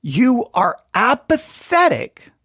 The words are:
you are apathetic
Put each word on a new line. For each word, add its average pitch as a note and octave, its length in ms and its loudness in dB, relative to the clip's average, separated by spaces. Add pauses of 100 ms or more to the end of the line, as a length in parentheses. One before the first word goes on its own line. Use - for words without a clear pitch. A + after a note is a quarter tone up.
you A#3 520 0
are F3 260 0 (160)
apathetic C4+ 1400 -2 (140)